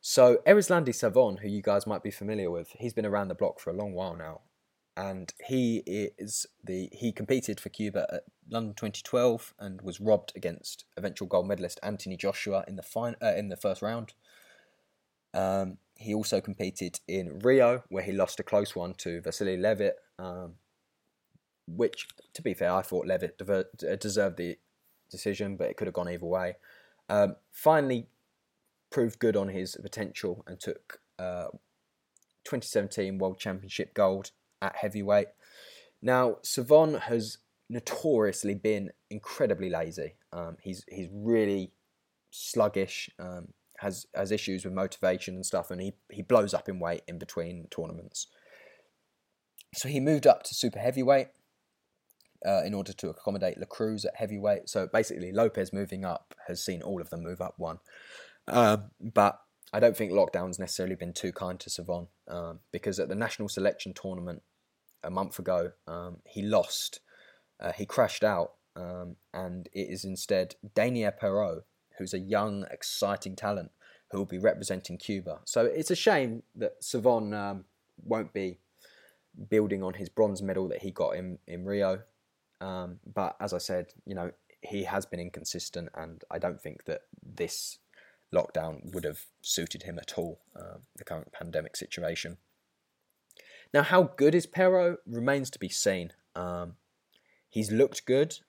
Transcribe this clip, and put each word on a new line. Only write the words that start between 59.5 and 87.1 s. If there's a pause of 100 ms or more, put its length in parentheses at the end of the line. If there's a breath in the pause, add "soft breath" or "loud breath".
I
don't
think
lockdown's
necessarily
been
too
kind
to
Savon, (220)
um, (120)
because
at
the
national
selection
tournament (600)
a
month
ago, (140)
um,
he
lost. (600 soft breath)
Uh,
he
crashed
out, (240)
um, (180)
and
it
is
instead (200)
Daniel
Perot, (360)
who's
a
young,
exciting
talent, (400 soft breath)
who
will
be
representing
Cuba.
So
it's
a
shame (120)
that
Savon,
um, (380)
won't
be (920 soft breath)
building
on
his
bronze
medal
that
he
got
in,
in
Rio. (580)
Um, (120)
but
as
I
said, (140)
you
know, (320)
he
has
been
inconsistent,
and
I
don't
think
that (200)